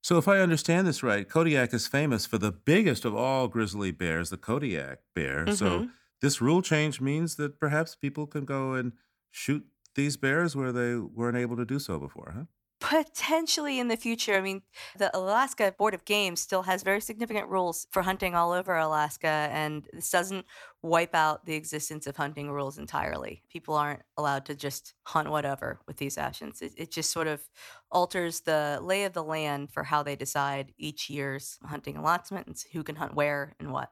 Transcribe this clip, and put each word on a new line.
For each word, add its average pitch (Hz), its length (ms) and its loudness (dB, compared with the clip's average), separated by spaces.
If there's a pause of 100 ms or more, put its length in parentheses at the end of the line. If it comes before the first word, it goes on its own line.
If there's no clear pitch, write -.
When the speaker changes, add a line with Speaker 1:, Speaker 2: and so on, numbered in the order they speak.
Speaker 1:
So 175 140 6
if 160 100 6
I 196 120 8
understand 175 480 4
this 147 160 0
right, 101 260 2
Kodiak 147 460 4
is 113 120 0
famous 139 380 2
for 110 140 0
the 104 120 2
biggest 156 540 4
of 110 100 0
all 127 320 2
grizzly 101 440 0
bears, 85 400 0
the 90 60 -8
Kodiak 92 640 -2 (120)
bear. 73 400 -2
So 104 120 0
Speaker 2:
Mm-hmm. 90 200 2 (360)
Speaker 1:
this 139 200 2
rule 160 200 4
change 151 400 2
means 156 360 -2
that 147 220 -6
perhaps 156 360 0
people 143 320 -6
can 147 180 -6
go 135 280 -2
and 123 180 -2 (400)
shoot - 340 -2 (300)
these 143 200 0
bears 147 400 2
where 131 160 -2
they 120 240 0
weren't 117 420 -2
able 120 200 -2
to 120 80 -2
do 131 140 -2
so 95 180 -4
before, 71 400 -10
huh? 143 60 -8 (380)
Speaker 2:
Potentially 302 1000 0
in 247 80 0
the 226 100 0
future. 226 380 0
I 190 60 4
mean, 190 200 -4 (360)
the 202 200 2
Alaska 202 600 2
Board 202 160 4
of 180 120 -10
Game 202 300 2
still 185 280 0
has 185 200 0
very 196 180 2
significant 220 480 -4
rules 180 400 0
for 190 140 2
hunting 185 320 0
all 170 160 4
over 180 240 0
Alaska, 156 760 2
and 151 400 -4
this - 200 -6
doesn't 185 340 0 (380)
wipe 170 320 2
out 156 300 2
the 160 100 -4
existence 156 500 -6
of 139 120 -8
hunting 147 340 -4
rules 143 260 -4
entirely. - 720 -6
People 160 260 -6
aren't 143 280 -2 (140)
allowed 143 280 0
to 151 100 -8
just - 380 -8 (100)
hunt 151 280 0
whatever 143 560 -2
with 151 100 -14
these 139 200 -6
actions. - 440 -6
It, 160 160 -10
it 160 140 -10
just 156 200 -2
sort 160 160 -2
of 147 220 -4 (420)
alters 180 500 0
the 151 400 2
lay 190 240 0
of 185 80 -2
the 170 100 -4
land 151 480 -2
for 139 120 -4
how 147 200 2
they 143 140 -4
decide 139 600 -2
each 151 320 -8
year's 139 560 -6
hunting 147 320 -10
allotment 175 500 0
and - 160 -12 (100)
who 160 100 -6
can 151 140 -8
hunt 147 180 -6
where 147 440 0
and 151 120 -10
what. 131 200 -4